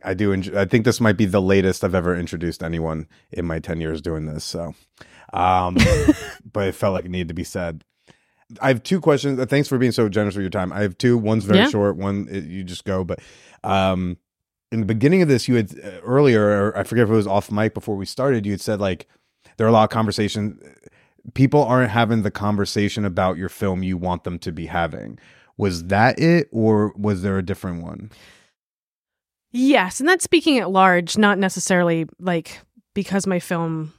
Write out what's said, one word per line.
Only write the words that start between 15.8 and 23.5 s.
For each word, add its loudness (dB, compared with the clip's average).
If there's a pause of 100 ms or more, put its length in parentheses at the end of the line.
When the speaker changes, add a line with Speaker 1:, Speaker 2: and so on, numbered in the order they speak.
Speaker 1:
earlier, 4 (280)
or -6
I -2
forget 2
if 0
it 2
was 4
off -2
mic 0
before -6
we -6
started, -2
you -2
had -6
said, -4
like, -4 (520)
there 2
are 6
a 6
lot 8
of -2
conversations. -2 (720)
People 4
aren't 2
having 2
the -2
conversation -2
about -2
your -8